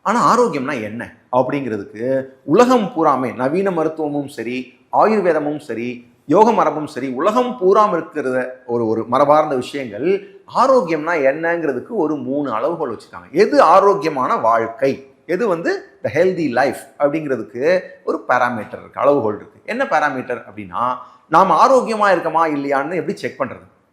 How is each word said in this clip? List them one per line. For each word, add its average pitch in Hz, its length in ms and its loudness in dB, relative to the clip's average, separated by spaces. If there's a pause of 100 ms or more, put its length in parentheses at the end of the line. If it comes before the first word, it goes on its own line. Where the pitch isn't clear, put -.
ஆனா 202 360 2
ஆரோக்கியம்னா 147 440 -2
என்ன 107 320 -10 (180)
அப்படிங்கிறதுக்கு 127 920 -2 (180)
உலகம் 226 540 4
பூராமே 131 380 0
நவீன 156 360 0
மருத்துவமும் 156 560 -4
சரி, 123 520 -10 (140)
ஆயுர்வேதமும் 156 680 2
சரி, 120 520 -8 (140)
யோக 208 260 4
மரபும் 151 360 0
சரி, 127 200 -8
உலகம் 214 540 -2
பூராம 190 420 2
இருக்கிறத 127 460 -4 (160)
ஒரு, 120 220 -2
ஒரு 110 200 -2
மரபார்ந்த 143 480 4
விஷயங்கள் 131 840 -4 (140)
ஆரோக்கியம்னா 175 580 2
என்னங்கிறதுக்கு 151 760 0
ஒரு 156 260 -2
மூணு 139 360 -4
அளவுகோல் 135 440 -4
வச்சிருக்காங்க. 90 360 -20
எது 196 300 4
ஆரோக்கியமான 165 760 4
வாழ்க்கை, 117 800 0 (120)
எது 185 220 -2
வந்து 196 560 -4
the - 80 -4
healthy 165 380 0
life 120 300 0 (200)
அப்படிங்கிறதுக்கு 143 800 -2 (240)
ஒரு - 160 -4
பாராமீட்டர் 120 600 -2
இருக்கு, 92 200 -14
அளவுகோல் 120 360 2
இருக்கு. - 300 -18
என்ன 254 220 -4
பாராமீட்டர் 131 680 -4
அப்படின்னா, 104 420 -6 (340)
நாம் 180 220 4
ஆரோக்கியமா 214 580 4
இருக்கமா 165 480 0
இல்லையான்னு 139 360 -2
எப்படி 156 220 -4
செக் - 260 -8
பண்றது? 98 220 -6 (300)